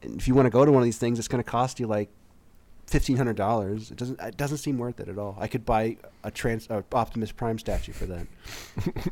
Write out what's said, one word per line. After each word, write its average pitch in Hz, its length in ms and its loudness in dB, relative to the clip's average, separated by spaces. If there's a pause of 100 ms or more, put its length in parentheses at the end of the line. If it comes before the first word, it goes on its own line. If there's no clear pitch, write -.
And 58 180 -10
if 98 80 0
you 127 80 4
wanna 131 140 8
go 120 160 6
to 151 60 8
one 135 100 8
of 120 40 6
these 117 120 2
things, 120 220 0
it's 113 80 -6
gonna 123 160 0
cost 123 360 -2
you, 120 80 -2
like, 104 220 0 (800)
fifteen 131 300 2
hundred 120 180 0
dollars. 107 560 0
It - 60 -16
doesn't, 123 240 -8
it 113 160 -10
doesn't 143 220 -2
seem 139 180 -2
worth 120 220 -6
it 101 100 -10
at 98 80 -8
all. 101 220 -8
I 107 80 -4
could 113 180 -4
buy 113 320 2 (260)
a 107 80 -6
trans-, 113 380 -4
a 104 140 -2 (100)
Optimus 113 380 0
Prime 117 280 -4
statue 92 320 -2
for - 140 -6
that. 87 220 -8 (840)